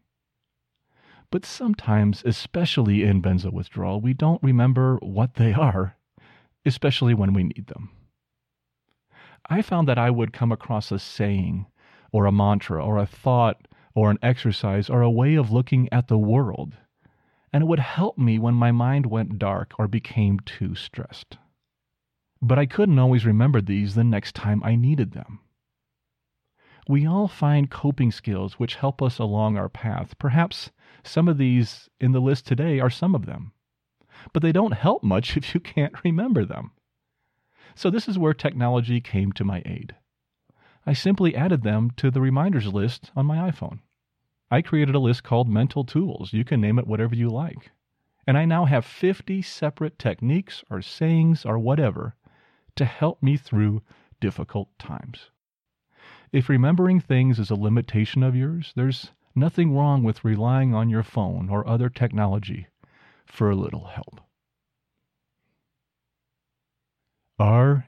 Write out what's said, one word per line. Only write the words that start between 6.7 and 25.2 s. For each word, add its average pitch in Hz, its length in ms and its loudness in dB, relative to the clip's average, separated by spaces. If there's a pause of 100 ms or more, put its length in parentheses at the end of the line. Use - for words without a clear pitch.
when 98 180 2
we 95 120 2
need - 240 -8
them. - 240 -16 (1600)
I 190 140 0
found 170 260 0
that 123 80 2
I 120 140 2
would 117 240 -2
come 117 180 0
across 107 400 -6
a 98 60 -2
saying, 95 680 -4 (480)
or 104 140 4
a 98 60 4
mantra, 101 520 2
or 104 140 0
a 101 80 0
thought, 120 600 0 (280)
or 107 160 4
an 104 120 2
exercise, 107 680 0
or 123 100 2
a 120 100 4
way 131 260 2
of 127 140 2
looking 127 400 2
at 120 180 0
the 110 100 2
world, 107 580 0 (760)
and 147 120 2
it - 20 0
would 165 140 2
help 170 360 -2
me 117 220 2
when 117 160 2
my 120 160 4
mind 123 360 2
went 110 300 -4
dark 95 400 -4
or 107 120 0
became 101 500 0
too 90 380 -8
stressed. - 600 -16 (1040)
But 131 200 2
I 143 60 2
couldn't 170 340 4
always 127 260 4
remember 117 340 4
these 101 360 -2
the 117 80 4
next 110 320 0
time 104 260 -2
I 113 140 0
needed 123 380 0
them. - 260 -16 (1500)